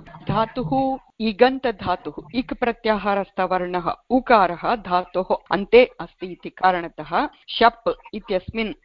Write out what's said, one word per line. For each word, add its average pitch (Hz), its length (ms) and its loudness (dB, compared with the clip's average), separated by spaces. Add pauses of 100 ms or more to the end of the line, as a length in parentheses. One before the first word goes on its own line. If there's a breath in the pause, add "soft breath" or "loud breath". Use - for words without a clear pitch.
धातुः 254 920 -2 (220)
इगन्तधातुः, 220 920 0 (220)
इक् - 180 -4
प्रत्याहारस्थवर्णः 190 1400 -2 (140)
उकारः 208 680 2
धातोः 180 600 -2 (160)
अन्ते 202 340 6
अस्ति 175 420 -14
इति 175 220 -14
कारणतः 175 800 -2 (200 soft breath)
शप् - 400 2 (240)
इत्यस्मिन् 208 600 -6 (120)